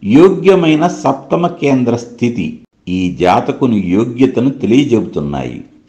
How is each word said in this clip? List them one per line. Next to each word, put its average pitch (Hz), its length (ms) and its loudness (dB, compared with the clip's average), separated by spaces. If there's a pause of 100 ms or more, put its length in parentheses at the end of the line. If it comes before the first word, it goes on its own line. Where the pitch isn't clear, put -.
యోగ్యమైన 165 800 4
సప్తమ 165 600 -2
కేంద్ర 131 500 0
స్థితి 113 600 -6 (300)
ఈ 90 320 -2
జాతకుని 113 680 2
యోగ్యతను 120 640 0
తెలియజెబుతున్నాయి. 87 1120 -2 (240)